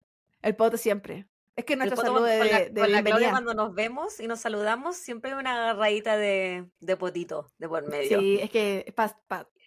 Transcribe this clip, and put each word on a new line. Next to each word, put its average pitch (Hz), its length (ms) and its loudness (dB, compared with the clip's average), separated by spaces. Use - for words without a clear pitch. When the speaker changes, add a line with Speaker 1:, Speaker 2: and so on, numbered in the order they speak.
Speaker 1:
El 208 140 -2
poto 226 220 4
siempre. 202 500 -4
Es 240 100 -8
que 302 80 0
Speaker 2:
El 262 60 0
Speaker 1:
nuestra 269 160 0
Speaker 2:
poto 240 120 0
Speaker 1:
salud 247 120 2
Speaker 2:
con, 233 100 4
Speaker 1:
de, 220 80 4
Speaker 2:
con 220 120 4
la, 214 100 4
Speaker 1:
de 180 60 2
Speaker 2:
con - 100 -8
la 214 120 4
Claudia 208 140 4
Speaker 1:
bienvenida. 220 300 4
Speaker 2:
cuando 233 240 0
nos 214 180 -2
vemos 247 460 -6
y 226 80 -8
nos 226 140 -6
saludamos, 226 560 -4
siempre 247 340 -10
hay 269 60 -6
una 254 180 -4
agarradita 214 460 0
de, 190 520 0
de 185 180 -2
potito 170 500 -6
de 165 100 -8
por 160 220 -4
medio. 147 300 2
Speaker 1:
Sí, 196 220 4
es 208 100 -6
que 202 440 -2
pa-, 220 320 -2
pa-, 175 220 -8